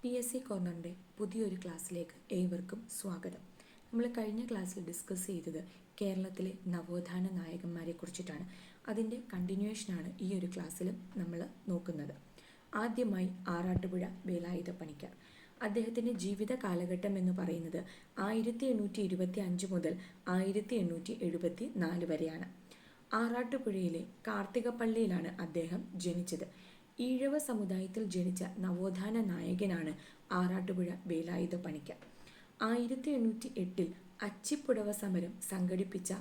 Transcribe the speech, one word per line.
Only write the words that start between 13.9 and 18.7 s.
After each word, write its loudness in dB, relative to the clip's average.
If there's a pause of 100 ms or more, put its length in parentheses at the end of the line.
വേലായുധ -2
പണിക്കർ. -10 (560)
അദ്ദേഹത്തിൻ്റെ 2 (100)
ജീവിത 0 (120)
കാലഘട്ടം 2
എന്ന് 4
പറയുന്നത് 0 (480)
ആയിരത്തി 2